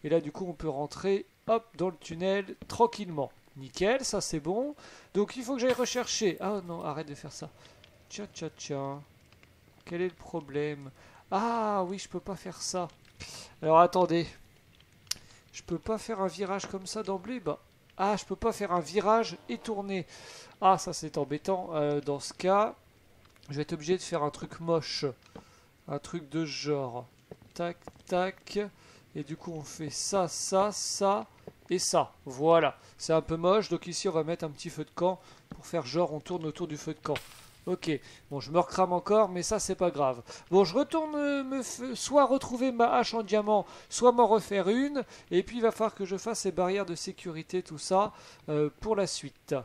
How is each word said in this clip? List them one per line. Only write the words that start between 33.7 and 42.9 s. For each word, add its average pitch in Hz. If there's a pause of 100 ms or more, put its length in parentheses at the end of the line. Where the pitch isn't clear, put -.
ici, 175
on -
va 160
mettre 165
un 156
petit 147
feu 143
de -
camp 180 (300)
pour -
faire 160
genre 147
on 151
tourne 165
autour 160
du 151
feu 151
de -
camp. 151 (500)
Ok. 165 (320)
Bon, 139
je 131
me 170
recrame 185
encore, 196
mais 180
ça, 208
c'est 190
pas 180
grave. 135 (300)
Bon, 190
je 170
retourne, 302
euh, 285
me 262
f-, 240
soit 277
retrouver 254
ma 233